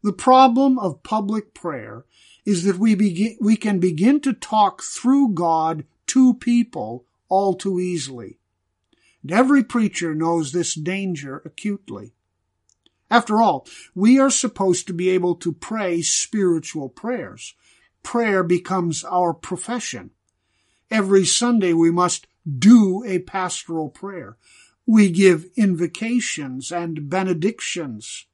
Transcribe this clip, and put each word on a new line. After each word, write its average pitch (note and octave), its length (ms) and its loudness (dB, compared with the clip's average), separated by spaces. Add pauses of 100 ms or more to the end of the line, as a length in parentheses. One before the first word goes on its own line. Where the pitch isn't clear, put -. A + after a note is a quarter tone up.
The G#3 120 -2
problem C4 640 4
of F#3+ 240 -4
public G#3+ 500 -4
prayer A#2 540 -12 (400)
is F3+ 180 0
that F#3+ 140 0
we A3 160 4
begin, G3+ 440 0
we A3 180 2
can G#3 240 -2
begin F#3 400 2
to C4+ 120 -2
talk - 500 0
through C4 520 2
God D#3+ 500 -2 (220)
to B3+ 260 4
people A#3 720 -2 (240)
all G3 260 2
too F#3+ 240 -4
easily. C3+ 600 -8 (840)
And C#3+ 100 -14
every C4 320 4
preacher G3 520 -4
knows D#3+ 380 -2
this E3+ 220 -4
danger D#3+ 720 -8
acutely. C3+ 680 -12 (960)
After A#3 320 2
all, D#3+ 240 0 (280)
we A3+ 240 6
are C4+ 120 4
supposed F#3+ 560 -2
to F#3 80 -10
be F3+ 160 0
able F3+ 240 0
to E3+ 180 -6
pray F#3 480 -6
spiritual D#3+ 880 -2
prayers. F3+ 680 -12 (480)
Prayer G#3+ 400 0
becomes F3 640 -2
our F3 300 0
profession. E3+ 800 -10 (800)
Every G3 360 2
Sunday A3 480 2
we E3 160 4
must F3 360 -2 (320)
do G3+ 460 6
a F#3+ 140 -2
pastoral F3 720 -6
prayer. F#3 480 -14 (480)
We G#3+ 240 6
give F3 340 4 (100)
invocations F3 1160 -4
and E3 380 -6
benedictions. F3 1200 -6